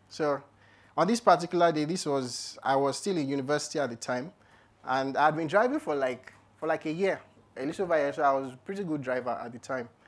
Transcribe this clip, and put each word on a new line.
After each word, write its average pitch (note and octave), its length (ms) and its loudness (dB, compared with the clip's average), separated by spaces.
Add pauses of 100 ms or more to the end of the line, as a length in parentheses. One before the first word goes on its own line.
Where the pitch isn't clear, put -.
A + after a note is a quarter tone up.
so C#3+ 360 -2 (520)
on D#3+ 120 4
this A#3 120 0
particular E3+ 520 6
day, D3+ 140 0
this F3 200 -4
was, C3+ 560 -4
I C3+ 140 2
was C#3 240 2
still G3 180 -2
in C#3+ 100 0
university C#3+ 520 -2
at C3+ 100 0
the A#2 60 -8
time, B2+ 360 -6 (520)
and C3+ 340 -2
I'd D3+ 180 4
been D#3+ 120 -2
driving A#3 320 2
for D#3+ 160 -4
like, B2+ 380 -4 (260)
for D#3 80 -4
like D#3+ 180 -2
a D#3+ 60 -2
year, F3 280 0 (380)
a B2+ 80 -6
little D#3+ 200 -4
over E3+ 100 2
a D#3 40 4
year, C#3+ 140 0
so D#3 80 -6
I C#3+ 120 6
was C3+ 200 -2
a C3 40 -18
pretty G3 260 -8
good D#3 180 -4
driver B2+ 300 -2
at A#2 220 -6
the B2 60 -14
time. B2+ 300 -6 (180)